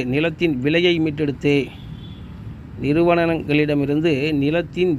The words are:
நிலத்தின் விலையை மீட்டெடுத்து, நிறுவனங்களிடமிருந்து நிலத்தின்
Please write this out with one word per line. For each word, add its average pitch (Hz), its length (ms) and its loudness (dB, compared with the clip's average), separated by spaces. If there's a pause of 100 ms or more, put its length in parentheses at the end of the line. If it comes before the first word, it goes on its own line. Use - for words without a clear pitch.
நிலத்தின் 156 560 0
விலையை 170 380 4
மீட்டெடுத்து, 147 560 0 (1300)
நிறுவனங்களிடமிருந்து 151 1300 2 (240)
நிலத்தின் 165 640 0